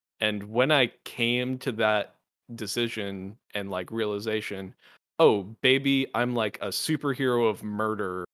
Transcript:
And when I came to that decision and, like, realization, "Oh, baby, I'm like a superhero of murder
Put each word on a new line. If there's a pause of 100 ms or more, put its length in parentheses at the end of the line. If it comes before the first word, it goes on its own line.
(200)
And
when
I (180)
came
to
that (400)
decision (180)
and,
like,
realization, (440)
"Oh, (200)
baby,
I'm
like
a
superhero
of
murder